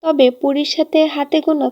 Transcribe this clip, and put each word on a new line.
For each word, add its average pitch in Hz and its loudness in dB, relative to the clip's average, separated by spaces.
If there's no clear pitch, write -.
তবে 277 2
পুরীর 277 -2
সাথে 311 0
হাতে 294 -2
গোনা 294 -2